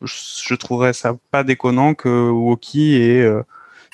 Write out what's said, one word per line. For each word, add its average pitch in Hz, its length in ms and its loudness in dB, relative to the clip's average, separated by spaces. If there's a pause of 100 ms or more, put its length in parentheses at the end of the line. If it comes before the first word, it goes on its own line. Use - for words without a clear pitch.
je, - 140 -12 (280)
je 123 120 -4
trouverais 123 380 -2
ça 120 220 -4 (140)
pas 139 140 0
déconnant 131 500 0
que 127 160 -2 (200)
Woki 120 640 0
ait, 120 260 4
euh, 110 220 2 (500)